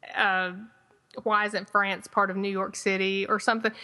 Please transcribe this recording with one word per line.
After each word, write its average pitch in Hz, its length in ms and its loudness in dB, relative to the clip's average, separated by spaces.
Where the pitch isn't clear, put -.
Uh, 185 340 2
"Why 208 220 2
isn't 202 240 -4
France 196 380 0
part 196 220 2
of 190 60 -4
New 196 140 -2
York 190 260 -2
City?" 190 500 0
or 208 140 0
something. 226 320 0